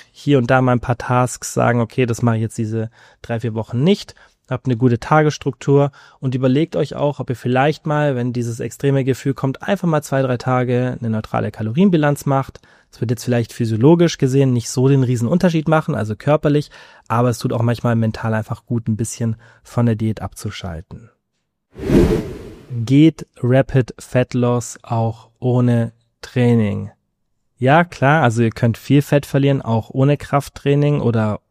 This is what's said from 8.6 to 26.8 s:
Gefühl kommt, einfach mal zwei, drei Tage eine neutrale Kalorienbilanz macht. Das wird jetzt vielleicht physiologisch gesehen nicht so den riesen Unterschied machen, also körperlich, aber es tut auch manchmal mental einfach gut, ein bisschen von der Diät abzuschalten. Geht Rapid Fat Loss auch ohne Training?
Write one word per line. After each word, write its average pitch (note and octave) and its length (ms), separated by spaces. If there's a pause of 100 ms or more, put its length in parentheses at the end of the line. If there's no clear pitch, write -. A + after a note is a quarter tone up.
Gefühl C3 300
kommt, C3+ 300
einfach G3 240
mal D3+ 160
zwei, C3+ 180
drei B2+ 160
Tage B2+ 600
eine A#2 100
neutrale A2 400
Kalorienbilanz D3 800
macht. C3+ 320 (320)
Das - 100
wird A2+ 80
jetzt A#2+ 140
vielleicht A#2+ 300
physiologisch C3+ 640
gesehen C3+ 340
nicht A#2+ 160
so C3 180
den C#3 140
riesen A#2+ 260
Unterschied E3 400
machen, D#3 280
also G#2+ 200
körperlich, D3 540 (380)
aber A#2+ 220
es A#2 100
tut B2+ 140
auch A#2 100
manchmal A#2+ 320
mental A2 400
einfach - 320
gut, A#2 200
ein A2 100
bisschen A2+ 380 (280)
von A#2+ 240
der A2+ 80
Diät A2 260
abzuschalten. G2 880 (1800)
Geht C#3+ 400 (160)
Rapid B2+ 560
Fat - 380
Loss A#2+ 480
auch A2+ 560
ohne A#2+ 520 (300)
Training? G#2+ 720 (640)